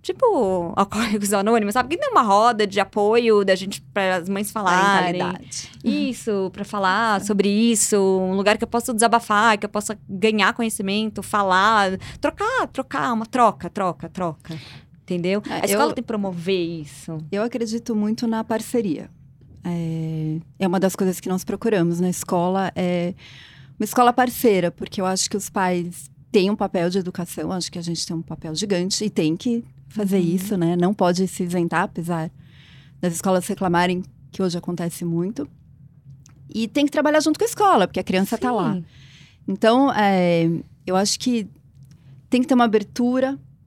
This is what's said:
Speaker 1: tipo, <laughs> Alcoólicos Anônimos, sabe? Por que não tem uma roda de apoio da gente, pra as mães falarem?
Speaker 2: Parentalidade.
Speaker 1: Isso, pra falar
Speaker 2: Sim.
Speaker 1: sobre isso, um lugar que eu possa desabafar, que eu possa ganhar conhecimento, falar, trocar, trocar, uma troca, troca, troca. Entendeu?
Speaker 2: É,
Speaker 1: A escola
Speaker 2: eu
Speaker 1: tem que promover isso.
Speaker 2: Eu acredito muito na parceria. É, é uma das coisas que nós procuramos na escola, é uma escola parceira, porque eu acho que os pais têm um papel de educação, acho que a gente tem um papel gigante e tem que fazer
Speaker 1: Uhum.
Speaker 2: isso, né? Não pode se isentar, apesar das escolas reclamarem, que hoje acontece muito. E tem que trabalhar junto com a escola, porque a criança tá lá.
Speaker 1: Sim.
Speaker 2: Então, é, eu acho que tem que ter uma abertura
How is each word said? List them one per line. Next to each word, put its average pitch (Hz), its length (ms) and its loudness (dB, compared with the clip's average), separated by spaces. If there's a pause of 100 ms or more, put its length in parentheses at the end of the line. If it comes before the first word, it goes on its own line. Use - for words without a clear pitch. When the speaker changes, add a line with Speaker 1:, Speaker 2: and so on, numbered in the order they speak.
Speaker 1:
tipo, 214 680 0
<laughs> - 40 -4
Alcoólicos 208 560 0
Anônimos, 208 400 2
sabe? 247 160 0
Por 320 80 -2
que 539 80 -4
não 539 80 -2
tem 370 100 6
uma 226 60 2
roda 214 380 4
de 196 120 -2
apoio 208 680 4
da 190 100 4
gente, 196 260 -6 (120)
pra 190 240 0
as 170 120 -4
mães 202 220 -4
falarem? 185 680 2
Speaker 2:
Parentalidade. - 520 -8 (120)
Speaker 1:
Isso, 208 680 -2
pra 202 120 -10
falar 202 560 0
Speaker 2:
Sim. 196 60 -8
Speaker 1:
sobre 202 220 2
isso, 214 500 2
um 190 360 2
lugar 202 240 2
que - 60 -4
eu - 40 -8
possa 240 240 -2
desabafar, 220 680 4
que 214 80 -6
eu 202 40 -8
possa 214 280 -6 (100)
ganhar 202 460 2
conhecimento, 214 680 -4
falar, 196 760 2 (220)
trocar, 403 480 -2
trocar, 269 460 -4
uma 220 120 -2
troca, 220 440 2
troca, 180 400 -4
troca. 165 480 -8 (440)
Entendeu? 185 460 -2
Speaker 2:
É, 185 140 -6
Speaker 1:
A - 40 0
escola 214 240 2
Speaker 2:
eu - 40 -6
Speaker 1:
tem 247 80 -6
que 240 40 -10
promover 190 520 -2 (240)
isso. 160 340 -12 (160)
Speaker 2:
Eu 202 100 -2
acredito 233 540 -4
muito 214 300 0
na 220 180 -2
parceria. 220 640 -2 (560)
É, 160 720 -4 (200)
é 196 100 0
uma 175 100 2
das 185 160 2
coisas 185 260 0
que - 80 -8
nós 185 160 -2
procuramos 170 560 0
na 185 100 2
escola, 180 680 -2
é 175 380 -2 (680)
uma 214 40 0
escola 240 280 4
parceira, 226 580 2
porque - 300 -10
eu 185 60 0
acho 185 240 -2
que - 60 -6
os 196 120 -6
pais 180 640 -4 (200)
têm 196 200 4
um 214 60 -2
papel 185 340 0
de 185 80 -2
educação, 170 540 -6
acho 180 200 -6
que 175 60 -10
a 175 40 -8
gente 170 240 -6
tem 180 80 -6
um 165 80 -6
papel 160 320 -10
gigante 190 500 -4
e 214 60 -2
tem 160 260 0
que 233 280 -4 (240)
fazer 202 300 -2
Speaker 1:
Uhum. 180 40 4 (120)
Speaker 2:
isso, 196 220 -2
né? 170 200 0
Não 175 160 2
pode 180 360 2
se - 160 -6
isentar, 175 380 0
apesar 170 480 -6 (720)
das 175 140 -2
escolas 185 320 0
reclamarem, 180 560 0 (300)
que - 100 -4
hoje 175 160 0
acontece 170 460 -6
muito. 175 420 -2 (1080)
E 220 160 -2
tem 285 160 2
que 285 60 0
trabalhar 302 300 4
junto 302 180 0
com 403 60 2
a 466 40 0
escola, 339 380 4
porque 185 140 -4
a 185 40 -6
criança 196 320 0
tá 247 160 -2
lá. 196 220 0
Speaker 1:
Sim. 175 100 -6 (600)
Speaker 2:
Então, 240 460 4
é, 180 580 4 (360)
eu 185 100 0
acho 196 240 0
que 233 260 0 (840)
tem 247 140 2
que 254 60 -2
ter 262 60 4
uma 240 100 6
abertura 247 760 0 (280)